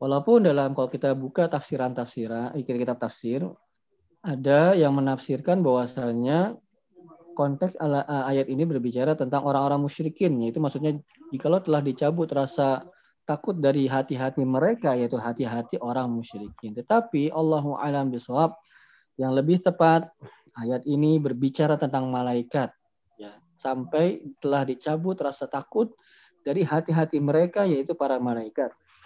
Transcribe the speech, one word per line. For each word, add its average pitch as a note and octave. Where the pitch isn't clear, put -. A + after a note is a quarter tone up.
Walaupun C#3+
dalam, C#3
kalau C3
kita C3+
buka C3+
tafsiran-tafsiran, B2
kitab-kitab B2
tafsir, A#2+
ada C#3+
yang C#3+
menafsirkan C#3
bahwasanya B2+
konteks C#3+
ala-, C#3+
ayat C3+
ini C3+
berbicara B2+
tentang C#3
orang-orang C#3+
musyrikin, D#3+
yaitu A#2
maksudnya D3
jikalau D#3
telah D3+
dicabut D3+
rasa C3+
takut D3+
dari C#3
hati-hati C3
mereka, C3+
yaitu A#2+
hati-hati A#2
orang B2
musyrikin. A2
Tetapi D#3
Allahu D#3
a'lam C#3+
bishawab, B2+
yang C3
lebih E3+
tepat E3
ayat A#2+
ini D3+
berbicara C#3
tentang C3
malaikat, B2
ya, G2+
sampai C#3+
telah C#3
dicabut D#3
rasa C#3
takut G#3+
dari D#3+
hati-hati D#3+
mereka, F3
yaitu C#3
para C#3
malaikat. A#2+